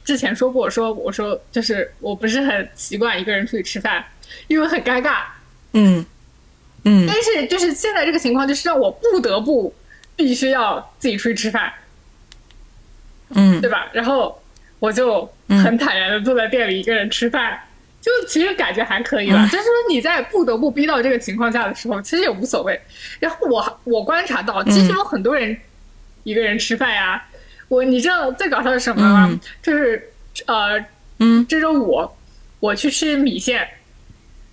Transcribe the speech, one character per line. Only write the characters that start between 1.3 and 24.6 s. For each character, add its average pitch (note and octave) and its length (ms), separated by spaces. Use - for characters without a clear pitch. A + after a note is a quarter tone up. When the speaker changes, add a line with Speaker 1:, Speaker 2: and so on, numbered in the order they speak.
Speaker 1:
就 A#3+ 80
是 G#3+ 280
我 G3 160
不 A3 100
是 A#3+ 140
很 G#3+ 340
习 - 220
惯 G#3 240
一 - 20
个 G#3 80
人 G3+ 160
出 A#3 100
去 F#3 60
吃 - 160
饭， F#3+ 240
因 D#4 100
为 D#4 80
很 D#4+ 140
尴 B3 200
尬。 C4 180
Speaker 2:
嗯， F#3+ 300
嗯。 G3 220
Speaker 1:
但 G4 160
是 F#4+ 240
就 F4+ 120
是 F4 140
现 G#4+ 220
在 - 120
这 E4+ 40
个 D#4+ 80
情 B3 140
况， C4+ 160
就 C#4+ 60
是 C#4 120
让 E4 100
我 A#3+ 140
不 G#4+ 300
得 G#3+ 180
不 A3+ 340
必 C4 180
须 C4 160
要 A#3 480
自 - 80
己 G3+ 120
出 A#3 100
去 A3+ 60
吃 G#3+ 160
饭。 G#3 200
Speaker 2:
嗯。 F#3+ 260
Speaker 1:
对 A#3 100
吧？ - 220
然 A3+ 120
后 B3 360
我 G#3+ 140
就 A3 380
很 G3+ 300
坦 F#3+ 200
然 F#3+ 120
地 G#3 100
坐 B3+ 140
在 A3+ 140
店 A#3 200
里 F#3+ 120
一 - 20
个 A3+ 120
人 G#3 160
吃 A#3 180
饭， A#3 240
Speaker 2:
嗯。 A3 60
Speaker 1:
就 A4+ 80
其 D#4+ 180
实 G4 100
感 F#3+ 200
觉 A3 80
还 G3 200
可 A3+ 200
以 G3+ 80
吧。 G#3 140
Speaker 2:
嗯。 G#3 40
Speaker 1:
就 F4+ 100
是 G#4+ 60
说 A#4 80
你 C#4 120
在 D#4+ 220
不 F#4 220
得 A3+ 120
不 C#4 140
逼 D4 160
到 D4 140
这 B3+ 80
个 B3 100
情 G#3 180
况 A#3 160
下 A3+ 160
的 A#3+ 60
时 - 140
候， G3+ 140
其 D#4 140
实 F#4 60
也 F#4 60
无 G#3 160
所 - 180
谓。 F#3+ 160
然 E4 100
后 E4 160
我， A3 380
我 A3+ 180
观 E4 240
察 B3+ 160
到， G3+ 220